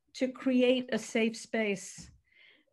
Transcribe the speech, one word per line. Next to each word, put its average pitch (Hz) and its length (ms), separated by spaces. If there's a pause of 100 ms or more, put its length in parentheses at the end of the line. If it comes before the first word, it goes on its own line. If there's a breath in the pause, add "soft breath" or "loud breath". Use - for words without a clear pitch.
(140)
to 254 140
create 254 680
a 214 60
safe 226 360
space. - 760 (600 soft breath)